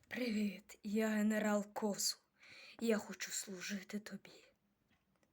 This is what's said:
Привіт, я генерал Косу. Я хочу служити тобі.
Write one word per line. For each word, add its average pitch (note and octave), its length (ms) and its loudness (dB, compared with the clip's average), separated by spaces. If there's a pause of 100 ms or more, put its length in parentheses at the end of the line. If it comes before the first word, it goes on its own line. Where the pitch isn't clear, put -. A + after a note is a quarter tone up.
Привіт, G#3 760 -2
я A3 260 2
генерал G#3+ 640 4
Косу. - 460 0 (640)
Я A3+ 180 4
хочу - 320 -8
служити G3 680 -4
тобі. - 460 -14 (880)